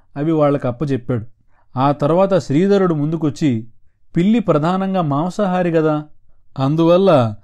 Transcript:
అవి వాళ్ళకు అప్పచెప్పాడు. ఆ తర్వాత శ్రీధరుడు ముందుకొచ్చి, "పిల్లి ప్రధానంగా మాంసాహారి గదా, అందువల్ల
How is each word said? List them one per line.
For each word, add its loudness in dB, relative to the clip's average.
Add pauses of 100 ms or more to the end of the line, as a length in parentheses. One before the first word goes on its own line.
(160)
అవి -2
వాళ్ళకు 0
అప్పచెప్పాడు. -4 (520)
ఆ 2
తర్వాత 0
శ్రీధరుడు 2
ముందుకొచ్చి, -2 (480)
"పిల్లి 2
ప్రధానంగా 0
మాంసాహారి -2
గదా, 0 (540)
అందువల్ల 2